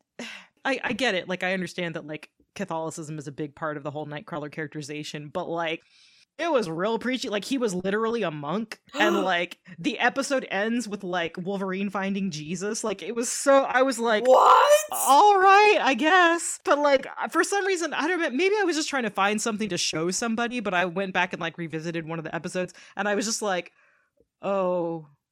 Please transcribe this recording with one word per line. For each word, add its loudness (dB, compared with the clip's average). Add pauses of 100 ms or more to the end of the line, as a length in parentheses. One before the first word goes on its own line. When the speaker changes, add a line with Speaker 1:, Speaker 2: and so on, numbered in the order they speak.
(200)
Speaker 1:
<sighs> -14
I, -2
I -4
get -2
it. -4
Like, -6
I -2
understand -6
that, -12
like, -12 (240)
Catholicism -8
is -12
a -14
big -10
part -6
of -14
the -8
whole -10
Nightcrawler -12
characterization, -10
but, -8
like, -6 (560)
it -2
was 0
real -2
preachy. -6
Like, -6
he -4
was -2
literally -2
a -2
monk, -6 (200)
and, 2
Speaker 2:
<gasps> -2
Speaker 1:
like, -2 (180)
the -4
episode -2
ends -4
with, -10
like, -6
Wolverine -6
finding -4
Jesus. -8
Like, -6
it -8
was -4
so, 4
I 4
was 0
like, 2
Speaker 2:
What? 8
Speaker 1:
"All 8
right, 8
I 2
guess." 4
But, 4
like, 4 (240)
for 2
some -2
reason, -2
I 0
don't 0
know, -2
maybe 0
I 2
was 0
just -4
trying -2
to -2
find 0
something -4
to -4
show -2
somebody, -4
but -4
I 2
went -6
back 0
and, -8
like, -8
revisited -8
one -8
of -8
the -10
episodes, -6 (220)
and -4
I 0
was -2
just -6
like, -4 (680)
"Oh, -2 (220)